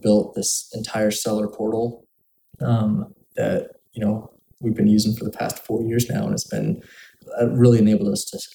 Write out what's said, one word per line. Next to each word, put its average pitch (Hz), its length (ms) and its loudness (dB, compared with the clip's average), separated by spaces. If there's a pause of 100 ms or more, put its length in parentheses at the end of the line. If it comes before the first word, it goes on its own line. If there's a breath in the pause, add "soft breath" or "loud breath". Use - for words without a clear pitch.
built 104 360 2
this - 380 -4
entire 110 360 -2
seller 107 380 -2
portal, 113 580 -4 (540)
um, 110 520 0 (220)
that, - 360 -2 (220)
you 110 120 -6
know, 107 260 -2 (300)
we've 117 160 -2
been 104 100 4
using 107 300 4
for - 80 -10
the - 80 -6
past - 340 -6
four 117 160 -4
years 117 260 -2
now, - 160 -4
and - 100 -2
it's - 120 -6
been, - 340 -4 (600 loud breath)
uh, 120 100 2
really 120 280 6
enabled 104 340 4
us 101 140 -4
to, 98 120 -12 (160)